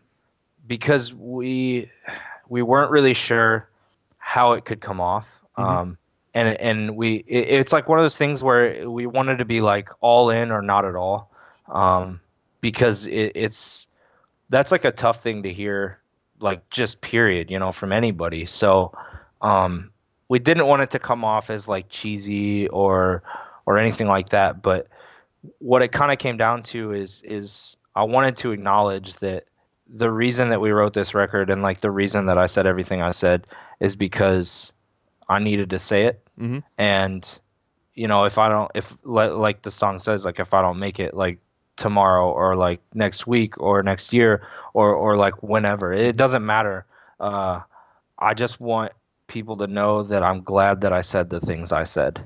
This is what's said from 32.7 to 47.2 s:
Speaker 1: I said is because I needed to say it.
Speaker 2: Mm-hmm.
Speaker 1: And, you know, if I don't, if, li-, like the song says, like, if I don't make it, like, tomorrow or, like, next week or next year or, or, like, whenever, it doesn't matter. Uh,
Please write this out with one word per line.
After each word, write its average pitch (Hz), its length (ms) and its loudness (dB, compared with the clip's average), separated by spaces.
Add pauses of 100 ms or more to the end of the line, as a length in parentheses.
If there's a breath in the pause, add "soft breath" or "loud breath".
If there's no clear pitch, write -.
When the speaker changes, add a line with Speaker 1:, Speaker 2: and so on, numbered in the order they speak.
Speaker 1:
I 87 100 0
said 90 360 0 (320 loud breath)
is 98 160 -2
because 95 760 -2 (560)
I 98 120 2
needed 101 320 -2
to 92 80 -4
say 104 260 2
it. - 160 -2 (180)
Speaker 2:
Mm-hmm. 120 200 -6 (180)
Speaker 1:
And, 98 640 -2 (540)
you 113 140 -6
know, 104 160 2
if 101 140 0
I 110 100 4
don't, 107 260 0
if, - 200 -8 (100)
li-, 113 240 0
like 104 360 -2
the 101 80 -10
song 98 280 -4
says, 98 240 -4
like, 90 160 -6
if 92 140 -6
I 95 80 4
don't 90 180 0
make 98 200 -6
it, 95 140 -6
like, 90 260 -2 (380)
tomorrow 95 540 2
or, 92 240 0
like, 90 260 0 (140)
next 104 320 -4
week 117 320 0
or 98 240 2
next 95 280 -4
year 113 360 4 (260 loud breath)
or, 104 200 4
or, 104 220 2
like, 101 280 2
whenever, 104 500 0
it 113 240 0
doesn't 127 260 2
matter. 107 420 -2 (340 soft breath)
Uh, 95 420 -4 (560 soft breath)